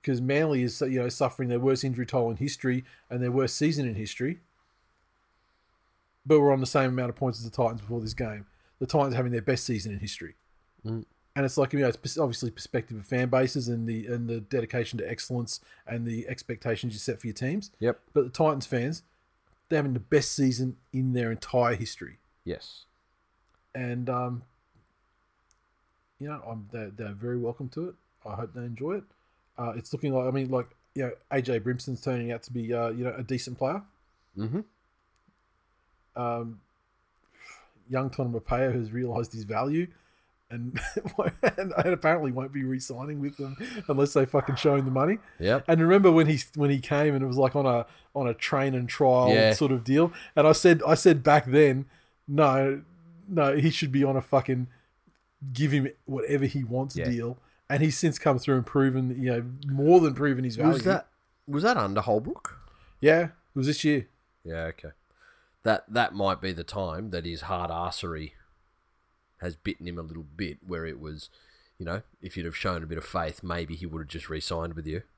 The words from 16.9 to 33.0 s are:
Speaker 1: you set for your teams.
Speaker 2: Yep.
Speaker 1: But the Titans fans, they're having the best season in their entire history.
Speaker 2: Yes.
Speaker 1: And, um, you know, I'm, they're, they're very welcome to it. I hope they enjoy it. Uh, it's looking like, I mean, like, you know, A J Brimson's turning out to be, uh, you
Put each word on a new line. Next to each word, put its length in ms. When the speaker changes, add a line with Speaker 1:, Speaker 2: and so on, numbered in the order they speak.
Speaker 1:
you 60
set 220
for 60
your 80
teams. 360
Speaker 2:
Yep. 180
Speaker 1:
But 120
the 60
Titans 360
fans, 360
they're 100
having 160
the 60
best 320
season 440
in 220
their 180
entire 420
history. 440
Speaker 2:
Yes. 400
Speaker 1:
And, 340
um, 340
you 100
know, 180
I'm, 260
they're, 180
they're 240
very 240
welcome 320
to 180
it. 60
I 80
hope 200
they 100
enjoy 320
it. 80
Uh, 180
it's 160
looking 220
like, 120
I 40
mean, 200
like, 180
you 100
know, 80
A 120
J 160
Brimson's 420
turning 320
out 120
to 80
be, 200
uh, 160
you 160